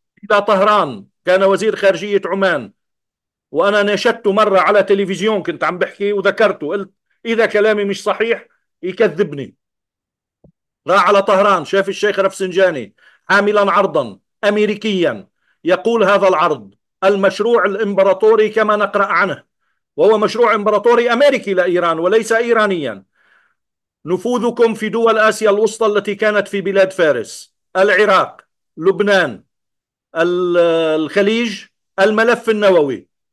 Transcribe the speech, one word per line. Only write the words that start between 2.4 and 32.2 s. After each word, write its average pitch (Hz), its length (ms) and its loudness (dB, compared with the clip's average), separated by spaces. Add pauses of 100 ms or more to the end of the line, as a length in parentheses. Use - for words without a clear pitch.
وأنا 202 320 0
نشدته 208 500 -2
مرة 208 260 2
على 190 240 2
تلفزيون، 196 600 -2
كنت 160 220 -6
عم 175 140 -4
بحكي 202 340 -4
وذكرته، 196 560 -2
قلت: 196 220 -8 (360)
"إذا 226 200 0
كلامي 208 380 0
مش 196 180 -6
صحيح 220 440 -4 (360)
يكذبني". 170 720 -4 (1300)
راح 180 200 2
على 196 140 4
طهران، 196 420 2
شاف 196 240 -2
الشيخ 196 300 -4
رفسنجاني 185 760 -2 (340)
حاملا 202 440 2
عرضا 156 460 -2 (260)
أمريكيا 202 840 -2 (360)
يقول: 190 400 0
"هذا 196 240 2
العرض 156 460 -2 (300)
المشروع 202 600 0
الإمبراطوري 202 840 2
كما 214 280 0
نقرأ 202 300 -2
عنه، 196 360 -2 (540)
وهو 208 220 4
مشروع 214 360 0
إمبراطوري 226 580 2
أمريكي 240 420 2
لإيران 175 440 0
وليس 214 340 0
إيرانيا. 208 720 0 (1000)
نفوذكم 226 680 -2
في 214 140 -6
دول 226 300 0
آسيا 214 320 2
الوسطى 214 360 0
التي 208 280 -2
كانت 208 340 -2
في 202 120 -6
بلاد 190 320 0
فارس، 135 640 -2 (220)
العراق، 196 640 2 (360)
لبنان، 180 640 0 (760)
ال-، 175 400 -2 (440)
الخليج، 202 640 -2 (360)
الملف 220 500 0